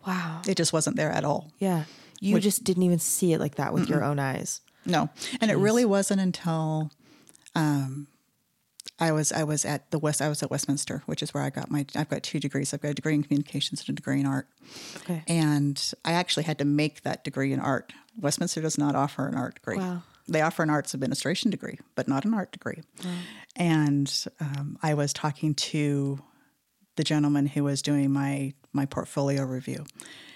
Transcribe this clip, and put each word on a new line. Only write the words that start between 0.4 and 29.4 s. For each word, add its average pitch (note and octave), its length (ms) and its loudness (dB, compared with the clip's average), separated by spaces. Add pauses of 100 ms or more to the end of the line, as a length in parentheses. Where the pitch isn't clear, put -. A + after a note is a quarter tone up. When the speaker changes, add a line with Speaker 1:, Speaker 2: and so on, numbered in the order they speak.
Speaker 2:
It G3 100 2
just E3 160 2
wasn't D#3 240 2
there D#3 140 2
at - 120 0
all. D3 360 -2
Speaker 1:
Yeah. F3 240 2 (360)
You G3 160 2
Speaker 2:
Which F#3+ 80 4
Speaker 1:
just G3+ 200 2
didn't F#3 200 2
even F3 160 6
see - 340 2
it D#3+ 60 2
like D3 160 -2
that - 180 -2
with - 160 2
your D3 100 4
Speaker 2:
Mm-mm. A#2+ 120 0
Speaker 1:
own C#3+ 80 0
eyes. - 420 -4 (240)
Speaker 2:
No. D3+ 240 2 (320)
And A3 100 4
it - 60 4
Speaker 1:
Jeez. F#3+ 60 4
Speaker 2:
really A#3 220 6
wasn't G3 360 4
until, D#3+ 720 0 (640)
um, C#3+ 520 2 (920)
I E3 120 4
was, D3+ 200 2
I D#3+ 120 0
was D3+ 220 0
at - 260 -4
the D#3+ 80 2
West, D3+ 220 0
I D3+ 80 0
was D3 120 -2
at D3 80 -2
Westminster, - 560 -2
which D#3 160 -6
is D3+ 120 -6
where C#3+ 100 -2
I C#3 60 -2
got - 200 -6
my, C#3+ 160 0 (100)
I've D3+ 140 0
got - 140 -4
two - 160 -4
degrees. C#3 340 -2
I've C#3+ 80 -6
got D3 80 -2
a D3 40 -2
degree D#3 200 0
in D3+ 100 4
communications D3 580 -2
and - 80 -10
a C#3+ 40 0
degree C#3 280 -2
in C#3 40 2
art. C3+ 220 -2 (500)
Speaker 1:
Okay. E3 300 -6
Speaker 2:
And D3 680 2 (120)
I E3 80 0
actually F3 300 0
had D#3+ 160 -2
to C#3+ 60 0
make D3 360 2
that - 220 -6
degree C3+ 280 -2
in C3+ 80 0
art. - 320 -2 (260)
Westminster D#3+ 440 -2
does D#3 160 -2
not D3 180 2
offer C#3 320 0
an C#3 80 -2
art B2 200 -4
degree. - 220 -6
Speaker 1:
Wow. F3+ 260 -4 (240)
Speaker 2:
They D#3 140 2
offer E3 220 2
an D#3 60 2
arts D3+ 240 0
administration C#3 580 0
degree, - 280 -6 (160)
but - 120 -2
not C3+ 180 0
an A3 80 2
art G3 180 -2
degree. - 300 -10 (220)
Speaker 1:
Wow. F3+ 80 -6 (440)
Speaker 2:
And, D3 680 2 (140)
um, C#3+ 420 -6
I D#3 120 2
was C#3+ 200 2
talking D3+ 420 0
to C#3+ 640 0 (760)
the D#3+ 80 0
gentleman D3 440 4
who C#3+ 180 0
was C#3 160 0
doing C#3+ 320 2
my, C#3 400 -2 (180)
my C#3 140 0
portfolio C#3 580 0